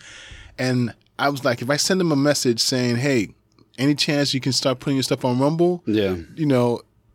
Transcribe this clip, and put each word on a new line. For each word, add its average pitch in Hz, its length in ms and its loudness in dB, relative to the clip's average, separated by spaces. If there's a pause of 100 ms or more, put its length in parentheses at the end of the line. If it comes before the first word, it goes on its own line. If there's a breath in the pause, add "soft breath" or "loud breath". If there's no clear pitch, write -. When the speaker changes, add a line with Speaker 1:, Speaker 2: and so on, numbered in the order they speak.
(600 loud breath)
Speaker 1:
And 127 340 0 (240)
I 139 120 0
was 143 160 -4
like, 120 160 0
if 123 80 -6
I 147 80 0
send 185 240 0
them 170 100 2
a 147 60 2
message 135 420 2
saying, 123 380 0
"Hey, 123 320 0 (480)
any 143 180 2
chance 143 380 0
you 135 80 -2
can 135 100 -2
start 123 280 0
putting 139 180 -2
your 131 60 0
stuff 131 200 -2
on 123 160 0
Rumble?" 165 460 0
Speaker 2:
Yeah. 101 320 0 (180)
Speaker 1:
You 156 120 -2
know, 123 340 2 (340)